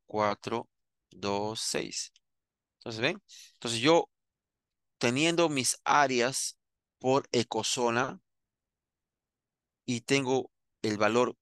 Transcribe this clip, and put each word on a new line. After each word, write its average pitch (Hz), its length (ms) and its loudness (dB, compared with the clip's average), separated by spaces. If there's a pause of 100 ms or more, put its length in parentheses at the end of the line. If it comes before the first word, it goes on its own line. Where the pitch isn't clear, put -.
cuatro 107 640 -4 (400)
dos 101 500 -4
seis. - 540 -6 (640)
Entonces, 113 240 -10
¿ven? 170 200 -4 (320)
Entonces 117 280 -6
yo, 160 280 4 (880)
teniendo 160 520 2
mis 135 340 -2
áreas 131 760 0 (400)
por 131 360 2
ecozona 120 880 -2 (1600)
y 120 160 -4
tengo 135 500 0 (300)
el 107 160 -2
valor 113 440 2